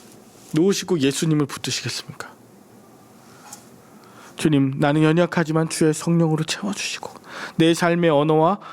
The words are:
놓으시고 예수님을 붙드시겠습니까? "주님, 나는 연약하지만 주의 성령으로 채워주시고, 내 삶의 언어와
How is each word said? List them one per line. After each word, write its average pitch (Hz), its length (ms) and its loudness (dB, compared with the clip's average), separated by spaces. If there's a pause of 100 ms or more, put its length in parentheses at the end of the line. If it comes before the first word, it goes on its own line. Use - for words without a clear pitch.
(540)
놓으시고 180 480 0
예수님을 147 440 0
붙드시겠습니까? - 840 -8 (2000)
"주님, 139 400 2
나는 151 260 2
연약하지만 160 680 2
주의 156 240 0
성령으로 160 520 0
채워주시고, - 760 -8 (380)
내 165 160 4
삶의 170 360 2
언어와 156 500 2 (140)